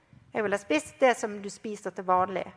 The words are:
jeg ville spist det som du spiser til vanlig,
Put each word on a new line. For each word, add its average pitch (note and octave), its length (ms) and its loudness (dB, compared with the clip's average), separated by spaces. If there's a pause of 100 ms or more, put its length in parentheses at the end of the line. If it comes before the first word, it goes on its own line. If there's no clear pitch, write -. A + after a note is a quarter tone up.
(340)
jeg A3+ 100 -2
ville G3+ 140 0
spist - 420 -2
det B3 180 6
som G#3 240 -6
du G3+ 80 -8
spiser G3+ 420 -10
til G3 120 -10
vanlig, F#3 540 2